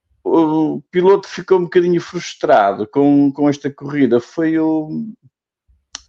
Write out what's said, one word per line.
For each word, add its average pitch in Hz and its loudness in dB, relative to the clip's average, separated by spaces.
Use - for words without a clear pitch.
O 156 -2
piloto 190 2
ficou 185 0
um 180 0
bocadinho 175 0
frustrado 110 0
com, 143 2
com 147 0
esta 143 -4
corrida, 139 0
foi 160 -2
o, 160 -4